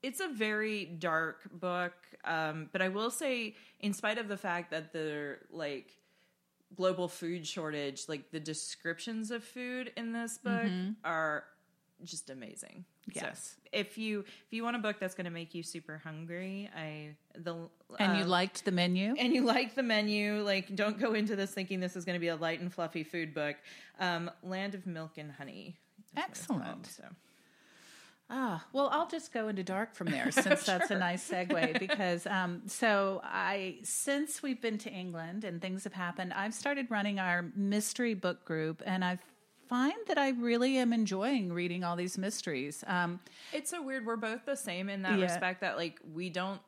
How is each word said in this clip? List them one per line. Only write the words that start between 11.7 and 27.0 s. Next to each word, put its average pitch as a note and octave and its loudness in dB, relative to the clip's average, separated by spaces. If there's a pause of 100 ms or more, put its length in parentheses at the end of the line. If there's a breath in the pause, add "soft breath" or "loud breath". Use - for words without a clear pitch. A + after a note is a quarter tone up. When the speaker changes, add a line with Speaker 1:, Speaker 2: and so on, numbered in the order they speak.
Speaker 1:
just E3 -10
amazing. - -12 (260)
So, - -8
Speaker 2:
Yes. - -8 (160)
Speaker 1:
if G#3 -2
you, G#3+ -2
if - -14
you A3+ -4
want A#3 0
a A#3+ 0
book G#3+ 0
that's F#3 -2
gonna F3 -4
make E3+ -8
you E3 -6
super D#3 -10
hungry, E3+ -8
I, D3+ -8 (200)
the, E3+ -6 (440)
Speaker 2:
And F#3+ 6
you F#3+ 2
Speaker 1:
uh, F3 2
Speaker 2:
liked F3+ 4
The G3+ 2
Menu? F3+ 4
Speaker 1:
and B3+ 4
you B3+ 6
liked A#3+ 4
The C4+ 2
Menu, G#3 2
like, G3 2
don't G#3 2
go A3+ 4
into G#3+ 2
this G3 0
thinking F#3+ -2
this F3+ -2
is F3 -6
gonna F3+ 0
be E3+ 2
a E3 2
light E3 0
and F3+ -4
fluffy E3 -2
food D#3+ -4
book. D3 -2 (440 loud breath)
Um, E3+ 0 (140)
Land F#3+ -4
of F#3 -10
Milk D#3+ -8
and D3+ -10
Honey C#3 -12 (200)
is - -20
what E4 -2
it's - -12
called, A#3 0
Speaker 2:
Excellent. - -8
Speaker 1:
so. - -16 (1300 loud breath)